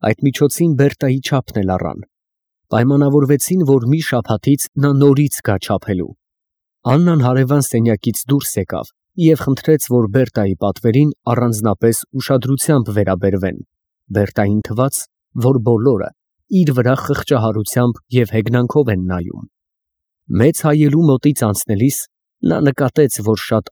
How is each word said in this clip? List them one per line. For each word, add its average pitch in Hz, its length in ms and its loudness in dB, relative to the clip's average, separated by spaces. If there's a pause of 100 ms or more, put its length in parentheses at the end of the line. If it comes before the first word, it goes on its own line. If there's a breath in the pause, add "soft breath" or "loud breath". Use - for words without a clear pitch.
այդ 107 200 -2
միջոցին 147 500 0
Բերտայի 135 460 0
չափն 131 400 -4
էլ 95 140 -2
առան։ 87 300 -6 (680)
Պայմանավորվեցին, 143 920 2
որ 135 240 2
մի 156 160 0
շաբաթից 120 720 -2
նա 143 200 0
նորից 139 460 4
գա 107 180 -2
չափելու։ 92 540 -4 (760)
Աննան 156 380 2
հարևան 131 400 2
սենյակից 113 600 0
դուրս 139 300 -2
եկավ - 380 -8 (260)
և 160 260 2
խնդրեց, 147 440 0
որ 120 220 0
Բերտայի 107 480 -2
պատվերին 117 560 0 (100)
առանձնապես 113 840 0
ուշադրությամբ 131 800 -2
վերաբերվեն։ 95 720 -2 (460)
Բերտային 104 520 0
թվաց, 123 380 -4 (360)
որ 127 260 2
բոլորը 113 480 0 (420)
իր 180 200 2
վրա 123 220 2
խղճահարությամբ 113 1040 -2 (100)
և 123 240 0
հեգնանքով 120 580 0
են 92 160 -2
նայում։ 90 380 -8 (840)
Մեծ 127 300 2
հայելու 151 440 2
մոտից 139 380 2
անցնելիս 110 560 0 (460)
նա 160 160 0
նկատեց, 139 640 0
որ 104 180 0
շատ - 320 -4